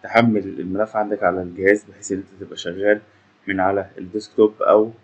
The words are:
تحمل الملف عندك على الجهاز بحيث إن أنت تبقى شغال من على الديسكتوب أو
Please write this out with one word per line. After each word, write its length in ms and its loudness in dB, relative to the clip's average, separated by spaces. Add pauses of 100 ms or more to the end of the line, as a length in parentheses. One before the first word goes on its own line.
تحمل 560 2
الملف 360 -4
عندك 280 -2
على 180 0
الجهاز 420 0
بحيث 280 -14
إن 60 -4
أنت 260 -14
تبقى 140 -18
شغال 440 0 (460)
من 120 -4
على 380 -2
الديسكتوب 640 -2
أو 300 4 (120)